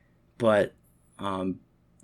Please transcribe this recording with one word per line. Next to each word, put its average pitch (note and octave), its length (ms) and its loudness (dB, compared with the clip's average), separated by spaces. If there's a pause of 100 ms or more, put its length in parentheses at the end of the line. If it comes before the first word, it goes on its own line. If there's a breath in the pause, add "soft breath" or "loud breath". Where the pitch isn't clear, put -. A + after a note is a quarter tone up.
(380)
but, G#2+ 360 2 (460)
um, F#2+ 400 -6 (440)